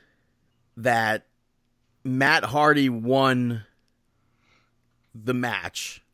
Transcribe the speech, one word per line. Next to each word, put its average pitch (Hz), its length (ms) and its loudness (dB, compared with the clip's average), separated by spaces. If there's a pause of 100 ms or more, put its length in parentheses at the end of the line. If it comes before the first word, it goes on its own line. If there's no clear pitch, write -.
(760)
that 113 500 0 (760)
Matt 135 440 2
Hardy 147 420 2
won 123 760 0 (1500)
the 113 200 -4
match. 107 680 -6 (120)